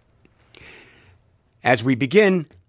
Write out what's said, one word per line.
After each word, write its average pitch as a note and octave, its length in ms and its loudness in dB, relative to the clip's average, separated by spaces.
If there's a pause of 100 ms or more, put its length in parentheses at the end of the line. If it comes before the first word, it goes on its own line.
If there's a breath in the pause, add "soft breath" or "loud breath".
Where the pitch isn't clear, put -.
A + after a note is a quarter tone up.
(1600 loud breath)
As A#2+ 200 0
we C3 120 0
begin, D3 500 0 (240)